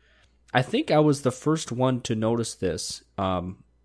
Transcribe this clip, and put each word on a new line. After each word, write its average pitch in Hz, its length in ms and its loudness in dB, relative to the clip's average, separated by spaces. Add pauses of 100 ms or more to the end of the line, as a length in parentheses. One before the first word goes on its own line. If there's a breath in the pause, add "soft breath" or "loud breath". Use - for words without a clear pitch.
(540 soft breath)
I 127 80 4
think 247 280 -2
I 151 100 4
was 151 220 4
the 123 120 0
first 156 400 -2
one 127 280 0
to 120 140 -4
notice 113 400 0
this, - 480 -6 (140)
um, 92 440 -2 (240)